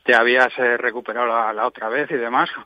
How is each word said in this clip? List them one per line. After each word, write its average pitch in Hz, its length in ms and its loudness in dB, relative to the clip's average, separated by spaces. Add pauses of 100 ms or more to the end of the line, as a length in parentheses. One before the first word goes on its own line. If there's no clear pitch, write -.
te 120 100 4
habías, 123 440 4
eh, 120 180 2
recuperado 120 500 -4
la, 113 260 0
la 110 140 -2
otra 113 220 -6
vez 135 220 -4
y 165 60 -6
demás. 123 340 -2 (160)